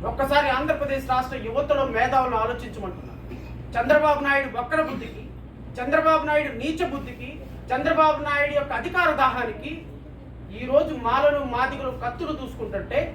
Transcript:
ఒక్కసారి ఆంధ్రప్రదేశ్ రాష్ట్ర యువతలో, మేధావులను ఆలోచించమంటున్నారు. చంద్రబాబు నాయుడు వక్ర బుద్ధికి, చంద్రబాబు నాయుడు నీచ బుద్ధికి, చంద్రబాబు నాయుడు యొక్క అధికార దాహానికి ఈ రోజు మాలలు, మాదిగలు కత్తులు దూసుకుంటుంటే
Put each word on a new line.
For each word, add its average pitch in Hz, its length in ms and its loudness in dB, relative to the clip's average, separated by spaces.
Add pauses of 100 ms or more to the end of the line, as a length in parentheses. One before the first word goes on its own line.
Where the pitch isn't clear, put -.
ఒక్కసారి 277 460 4
ఆంధ్రప్రదేశ్ 285 560 0
రాష్ట్ర 254 260 0 (100)
యువతలో, 277 360 2 (120)
మేధావులను 254 480 2
ఆలోచించమంటున్నారు. 214 760 -6 (560)
చంద్రబాబు 302 520 6
నాయుడు 277 300 2
వక్ర 311 300 0
బుద్ధికి, - 360 -8 (540)
చంద్రబాబు 311 520 4
నాయుడు 294 320 2
నీచ 320 320 -2
బుద్ధికి, 247 360 -8 (420)
చంద్రబాబు 302 480 4 (100)
నాయుడు 285 300 0
యొక్క 277 200 -4
అధికార 359 320 2 (120)
దాహానికి 262 500 -2 (880)
ఈ 247 120 -8
రోజు 320 220 4 (120)
మాలలు, 285 340 4 (140)
మాదిగలు 262 380 -2 (100)
కత్తులు 294 380 -4
దూసుకుంటుంటే 240 600 -4 (140)